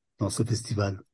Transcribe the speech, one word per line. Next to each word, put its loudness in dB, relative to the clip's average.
dans 0
ce 0
festival. 0